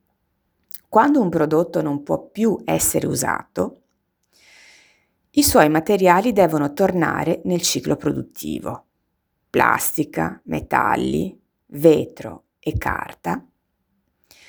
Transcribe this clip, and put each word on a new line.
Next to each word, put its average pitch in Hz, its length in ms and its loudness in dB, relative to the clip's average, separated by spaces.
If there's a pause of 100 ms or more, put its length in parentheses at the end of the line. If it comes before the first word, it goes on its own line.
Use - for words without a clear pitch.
(880)
Quando 285 320 4
un 190 80 2
prodotto 160 540 0
non 143 220 -4
può - 240 -6
più 214 360 -2
essere 160 440 -2
usato, - 760 -4 (1500)
i 285 120 2
suoi 196 260 6
materiali 190 640 2
devono 156 420 2
tornare 160 680 0
nel 175 200 -2
ciclo - 340 -2
produttivo. 127 880 -8 (680)
Plastica, - 960 -2
metalli, 147 920 -2 (300)
vetro - 800 0 (160)
e - 180 -6
carta - 680 -6 (1040)